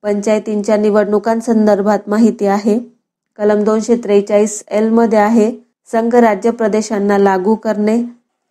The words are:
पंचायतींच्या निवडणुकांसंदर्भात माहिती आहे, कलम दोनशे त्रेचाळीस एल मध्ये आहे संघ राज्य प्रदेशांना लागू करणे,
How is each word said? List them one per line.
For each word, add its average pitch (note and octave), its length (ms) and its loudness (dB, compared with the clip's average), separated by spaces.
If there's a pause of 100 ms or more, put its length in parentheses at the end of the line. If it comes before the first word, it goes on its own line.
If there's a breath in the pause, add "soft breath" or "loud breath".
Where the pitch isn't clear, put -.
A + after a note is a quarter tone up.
पंचायतींच्या G#3 720 -2
निवडणुकांसंदर्भात G#3 1300 0
माहिती G#3 360 0
आहे, G#3 320 0 (640)
कलम G#3 240 0
दोनशे A3 320 0
त्रेचाळीस G#3 720 0
एल G#3+ 200 0
मध्ये A3+ 300 2
आहे G#3+ 320 2 (380)
संघ A#3 260 -2
राज्य A#3 360 2
प्रदेशांना G#3+ 640 -2
लागू G3 380 2
करणे, G#3+ 420 -2 (540)